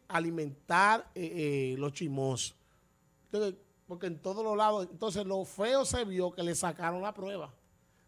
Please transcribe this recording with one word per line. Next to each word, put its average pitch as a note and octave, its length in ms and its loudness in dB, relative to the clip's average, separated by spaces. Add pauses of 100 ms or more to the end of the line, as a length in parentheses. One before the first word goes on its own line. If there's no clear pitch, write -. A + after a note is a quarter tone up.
a F3+ 100 -2
alimentar, E3+ 960 2
eh, D3+ 600 0
eh, - 40 -2
los C#3+ 160 -2
chismosos. C3+ 600 -2 (720)
Entonces, G#3 300 -2 (320)
porque F3+ 200 -6
en E3 120 -4
todos G3 240 -4
los G#3+ 140 0
lados, G#3+ 340 4
entonces G3+ 340 -4
lo F#3+ 200 -2
feo B3+ 400 2
se B3 200 0
vio F3+ 260 0
que F3+ 120 -6
le E3+ 120 0
sacaron F3 460 -2
la G#3 120 -4
prueba F#3+ 400 -8 (540)